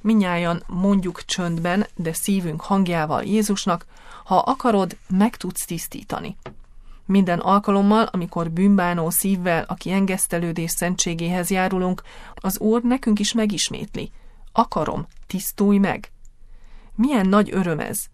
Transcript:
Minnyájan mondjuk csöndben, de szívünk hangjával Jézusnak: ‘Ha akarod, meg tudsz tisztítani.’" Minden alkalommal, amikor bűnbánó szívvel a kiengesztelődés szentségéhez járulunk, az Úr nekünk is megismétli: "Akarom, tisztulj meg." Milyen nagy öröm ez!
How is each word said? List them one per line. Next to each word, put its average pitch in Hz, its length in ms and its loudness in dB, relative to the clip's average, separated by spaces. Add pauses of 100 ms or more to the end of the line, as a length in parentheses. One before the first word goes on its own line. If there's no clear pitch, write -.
Minnyájan 175 600 2
mondjuk 185 580 0
csöndben, 175 600 -2 (100)
de 160 180 -4
szívünk 175 480 -2
hangjával 170 640 0
Jézusnak: 202 600 0 (380)
‘Ha 185 120 0
akarod, 220 640 2 (120)
meg 202 280 4
tudsz - 280 -8
tisztítani.’" - 720 -8 (680)
Minden 185 340 4
alkalommal, 202 640 4
amikor 170 480 -4
bűnbánó 175 580 4
szívvel 180 580 0
a 180 60 -6
kiengesztelődés 175 1000 -2
szentségéhez 175 800 -2
járulunk, 185 520 0 (340)
az - 240 -4
Úr 220 220 2
nekünk 240 380 2
is 208 140 -2
megismétli: - 760 -2 (400)
"Akarom, - 560 -2 (200)
tisztulj 202 500 0
meg." - 340 0 (840)
Milyen 226 320 2
nagy 202 240 4
öröm 175 280 0
ez! - 200 -6 (140)